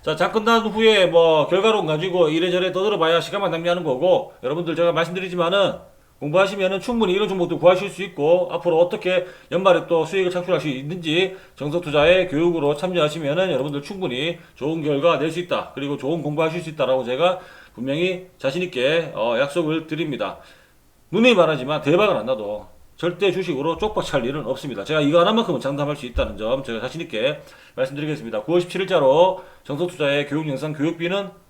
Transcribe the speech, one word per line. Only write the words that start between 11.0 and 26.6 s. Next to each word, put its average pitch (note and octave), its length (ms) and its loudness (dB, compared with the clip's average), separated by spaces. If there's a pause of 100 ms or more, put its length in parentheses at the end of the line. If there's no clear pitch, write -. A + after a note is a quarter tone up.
정석투자의 D#3 760 2
교육으로 D3+ 460 2
참여하시면은 E3 760 0
여러분들 C#3+ 300 -2
충분히 E3+ 560 -6 (180)
좋은 D#3 260 -4
결과 D3 360 2
낼 D3+ 120 -2
수 D#3 80 -6
있다, D3 360 -6
그리고 C#3+ 220 -6
좋은 C#3 260 -4
공부하실 D#3 400 -2
수 D#3+ 80 -10
있다라고 C3 340 0
제가 D#3+ 340 0 (360)
분명히 E3 520 -4 (120)
자신있게, D3+ 760 -2
어, A2+ 240 -2
약속을 D#3 480 -2
드립니다. C#3+ 520 -6 (760)
누누이 A3+ 220 6
말하지만 D3+ 480 2
대박은 F3+ 340 4
안 G#2+ 100 -4
나도 G#2+ 480 -6 (220)
절대 F3+ 340 0
주식으로 E3 460 -2
쪽박찰 E3+ 480 -2
일은 C3+ 220 -4
없습니다. B2+ 360 -6
제가 D3+ 200 0
이거 D3+ 180 6
하나만큼은 F3+ 400 2
장담할 C#3+ 360 -4
수 B2 100 -12
있다는 A#2 320 -4
점 A#2+ 260 -2